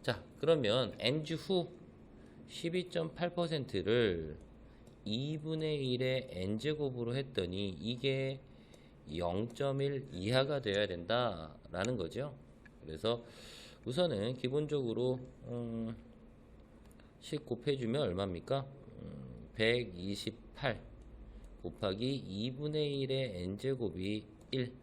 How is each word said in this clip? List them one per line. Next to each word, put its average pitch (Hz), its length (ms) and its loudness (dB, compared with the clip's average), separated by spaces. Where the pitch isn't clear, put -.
자, - 220 -2
그러면 127 600 4
N주 151 360 2
후 175 340 2
십이점팔 170 840 -2
퍼센트를 107 1040 4
이분의 151 840 0
일의 127 420 2
N제곱으로 120 840 0
했더니 101 540 0
이게 135 720 0
영점일 135 960 0
이하가 127 500 4
돼야 104 240 4
된다라는 92 1120 0
거죠. 110 400 -4
그래서 104 400 0
우선은 127 500 2
기본적으로, 127 840 2
음, 113 500 -4
십 - 240 -4
곱해주면 131 560 2
얼마입니까? 98 680 0
음, 65 540 -12
백이십팔 107 1200 0
곱하기 104 520 0
이분의 135 840 -2
일의 131 440 0
N제곱이 104 840 -2
일. 123 320 0